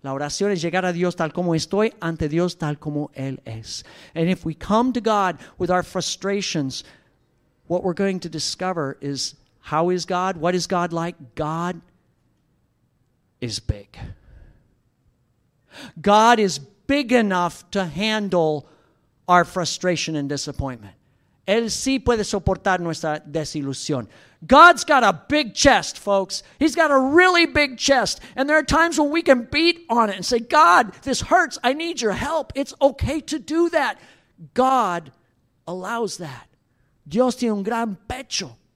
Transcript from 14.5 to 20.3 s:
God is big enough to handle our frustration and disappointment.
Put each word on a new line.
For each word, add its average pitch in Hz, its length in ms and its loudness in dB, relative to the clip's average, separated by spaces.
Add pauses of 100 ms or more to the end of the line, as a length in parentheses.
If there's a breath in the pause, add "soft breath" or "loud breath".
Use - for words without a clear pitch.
God 220 380 6
is 185 200 0
big 254 540 -2
enough 185 580 0
to 196 140 -2
handle 180 840 -2 (600 soft breath)
our 180 160 6
frustration 170 720 -4
and 143 120 -4
disappointment. 131 680 -8 (540)